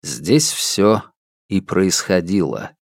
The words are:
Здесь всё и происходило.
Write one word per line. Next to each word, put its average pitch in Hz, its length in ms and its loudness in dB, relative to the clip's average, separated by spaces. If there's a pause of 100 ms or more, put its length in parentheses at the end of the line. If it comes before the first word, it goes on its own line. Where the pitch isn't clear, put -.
Здесь 110 500 0
всё 107 520 2 (440)
и 98 140 -2
происходило. 90 1080 0 (120)